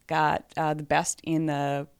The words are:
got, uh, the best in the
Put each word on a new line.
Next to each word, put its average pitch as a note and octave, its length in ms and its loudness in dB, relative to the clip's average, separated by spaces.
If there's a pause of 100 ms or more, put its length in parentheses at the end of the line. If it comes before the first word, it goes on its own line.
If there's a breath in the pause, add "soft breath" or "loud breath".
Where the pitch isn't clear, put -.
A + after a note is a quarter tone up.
got, D#3 500 0
uh, D#3 160 0
the D3+ 100 -4
best D3+ 400 0
in D#3+ 240 0
the C#3+ 400 -2 (120)